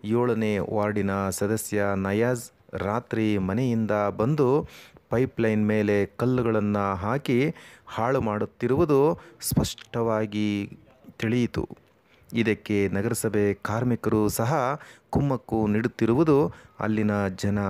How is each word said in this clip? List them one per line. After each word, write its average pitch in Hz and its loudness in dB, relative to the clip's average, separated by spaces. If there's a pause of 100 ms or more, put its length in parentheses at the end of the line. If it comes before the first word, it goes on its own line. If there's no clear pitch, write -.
ಏಳನೇ 110 2
ವಾರ್ಡಿನ 101 0
ಸದಸ್ಯ 104 -2 (120)
ನಯಾಜ್ 110 0 (300)
ರಾತ್ರಿ 107 -2
ಮನೆಯಿಂದ 110 -2
ಬಂದು 123 2 (420)
ಪೈಪ್‌ಲೈನ್ 113 0
ಮೇಲೆ 104 2
ಕಲ್ಲುಗಳನ್ನು 107 0
ಹಾಕಿ 127 0 (340)
ಹಾಳು 123 0
ಮಾಡುತ್ತಿರುವುದು 135 2 (200)
ಸ್ಪಷ್ಟವಾಗಿ 107 -2 (400)
ತಿಳಿಯಿತು. 117 0 (640)
ಇದಕ್ಕೆ 104 0
ನಗರಸಭೆ 104 0
ಕಾರ್ಮಿಕರು 113 0
ಸಹ 131 -2 (280)
ಕುಮ್ಮಕ್ಕು 123 0
ನೀಡುತ್ತಿರುವುದು 123 2 (260)
ಅಲ್ಲಿನ 107 0
ಜನ 101 -2 (100)